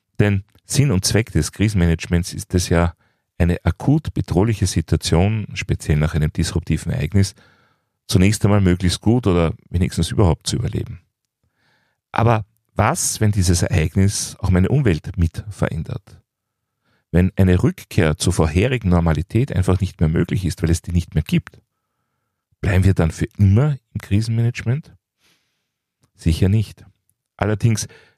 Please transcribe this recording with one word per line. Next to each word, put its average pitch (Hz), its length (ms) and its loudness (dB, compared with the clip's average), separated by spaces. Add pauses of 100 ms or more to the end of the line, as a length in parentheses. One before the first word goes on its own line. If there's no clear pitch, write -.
(200)
Denn 101 240 2 (200)
Sinn 139 280 0
und 92 140 0
Zweck - 260 0
des 76 200 0
Krisenmanagements 87 840 0
ist - 220 -6
es 87 140 0
ja, 85 240 2 (440)
eine - 280 0
akut - 480 0
bedrohliche 98 540 -2
Situation, 87 840 -2
speziell - 440 -4
nach 76 180 -2
einem 76 180 -2
disruptiven - 600 -4
Ereignis, 98 420 -2 (720)
zunächst 98 380 2
einmal 101 160 4
möglichst 90 400 2
gut 110 260 2
oder 85 260 2 (160)
wenigstens 87 420 -2
überhaupt 92 360 2
zu - 80 -4
überleben. - 460 -6 (1120)
Aber 113 320 2 (280)
was, - 460 -2
wenn 107 120 2
dieses 90 320 0
Ereignis - 760 0
auch 95 100 -2
meine 92 200 2
Umwelt 110 480 0
mit - 320 -2
verändert? - 720 -8 (880)
Wenn 87 280 2
eine 90 260 4
Rückkehr - 540 0
zur 90 160 -2
vorherigen 92 560 0
Normalität 85 680 0
einfach 92 240 0
nicht - 220 -6
mehr 80 80 2
möglich 85 340 -2
ist, 78 180 -6
weil 82 80 0
es 85 120 0
die - 100 -10
nicht 87 240 -2
mehr 78 80 0
gibt, - 380 -4 (1000)
bleiben 92 240 2
wir 95 100 4
dann 82 180 0
für - 160 -6 (100)
immer 117 400 4 (160)
im 104 80 -10
Krisenmanagement? 117 920 -2 (1200)
Sicher 85 340 0
nicht. 107 360 -2 (520)
Allerdings 107 500 -2 (300)